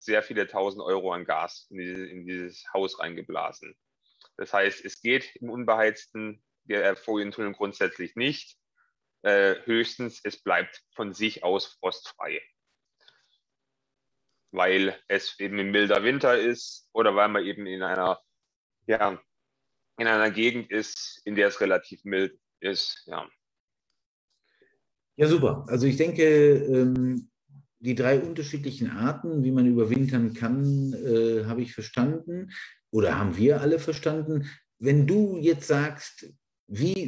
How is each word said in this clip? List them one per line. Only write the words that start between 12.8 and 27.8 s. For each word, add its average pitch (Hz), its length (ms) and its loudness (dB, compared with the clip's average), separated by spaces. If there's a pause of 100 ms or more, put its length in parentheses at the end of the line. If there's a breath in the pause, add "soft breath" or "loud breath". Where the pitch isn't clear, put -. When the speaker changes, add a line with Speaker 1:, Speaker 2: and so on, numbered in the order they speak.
Speaker 1:
Weil 95 560 2
es - 320 -4
eben 101 200 -8
ein 98 120 -4
milder 101 320 2
Winter 127 360 2
ist - 540 -4
oder 110 220 4
weil 104 140 6
man 101 160 0
eben 98 220 -8
in 92 160 -8
einer, 92 380 0 (640)
ja, 107 360 0 (760)
in 117 80 -2
einer 110 240 2
Gegend 113 400 -2
ist, - 540 -8
in 104 120 -6
der 101 120 4
es - 120 -4
relativ 95 440 0
mild 95 340 -2 (220)
ist, - 460 -6
ja. 82 220 -10 (1900)
Speaker 2:
Ja, 151 100 4
super. 135 420 2
Also 123 180 2
ich 139 120 2
denke, 156 560 6
ähm, 127 760 2 (500)